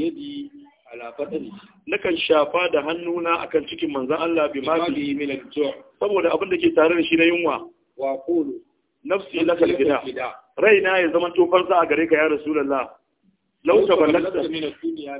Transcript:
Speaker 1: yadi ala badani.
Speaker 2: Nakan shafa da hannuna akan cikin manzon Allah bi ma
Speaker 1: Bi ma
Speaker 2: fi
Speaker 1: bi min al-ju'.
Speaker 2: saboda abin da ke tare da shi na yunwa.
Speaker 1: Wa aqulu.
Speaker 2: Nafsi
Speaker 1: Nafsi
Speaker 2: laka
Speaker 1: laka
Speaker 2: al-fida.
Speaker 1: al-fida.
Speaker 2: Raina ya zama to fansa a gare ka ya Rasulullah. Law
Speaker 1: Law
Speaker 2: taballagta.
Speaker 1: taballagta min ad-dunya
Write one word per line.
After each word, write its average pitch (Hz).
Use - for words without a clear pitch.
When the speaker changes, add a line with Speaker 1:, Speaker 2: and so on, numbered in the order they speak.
Speaker 1:
yadi 143
ala 117
badani. 147
Speaker 2:
Nakan 190
shafa 165
da 151
hannuna 170
akan 151
cikin -
manzon 139
Allah 160
bi 139
ma 151
Speaker 1:
Bi 165
ma 170
Speaker 2:
fi 170
Speaker 1:
bi 143
min 143
al-ju'. 135
Speaker 2:
saboda 190
abin 190
da 185
ke 165
tare 165
da 170
shi 160
na 165
yunwa. 165
Speaker 1:
Wa 135
aqulu. 147
Speaker 2:
Nafsi 180
Speaker 1:
Nafsi 156
Speaker 2:
laka 170
Speaker 1:
laka -
Speaker 2:
al-fida. 139
Speaker 1:
al-fida. 127
Speaker 2:
Raina 190
ya 170
zama 170
to 175
fansa 180
a 165
gare 160
ka 160
ya 151
Rasulullah. 139
Law 170
Speaker 1:
Law 202
Speaker 2:
taballagta. 175
Speaker 1:
taballagta 170
min 160
ad-dunya 143